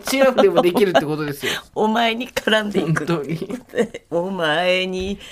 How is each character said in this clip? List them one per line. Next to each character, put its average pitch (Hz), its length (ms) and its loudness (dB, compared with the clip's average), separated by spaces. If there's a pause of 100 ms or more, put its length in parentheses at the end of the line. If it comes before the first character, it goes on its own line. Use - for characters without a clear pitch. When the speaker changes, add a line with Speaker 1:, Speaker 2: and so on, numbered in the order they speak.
Speaker 1:
シ 262 140 -2
ラ 269 140 6
フ 220 100 2
で 196 80 8
も 170 140 4
で 180 100 2
き 226 100 4
る 190 60 4
っ 170 40 0
て - 80 4
こ 151 140 -2
と 151 80 -4
で 147 100 -4
す - 120 -10
よ。 - 60 -4 (140)
Speaker 2:
<laughs> - 100 -20
お 214 120 2
前 226 280 0
に 240 140 -8
絡 214 340 0
ん 208 80 -6
で - 80 0
い 160 120 0
く 156 120 -2
っ - 20 -10
て 170 80 0 (180)
い 165 40 -4
う。 - 120 -8
Speaker 1:
本 - 220 -10
当 - 140 -12
に。 - 60 -8 (200)
Speaker 2:
<laughs> - 0 -
お 175 220 -4
前 180 560 0
に 185 320 -6 (120)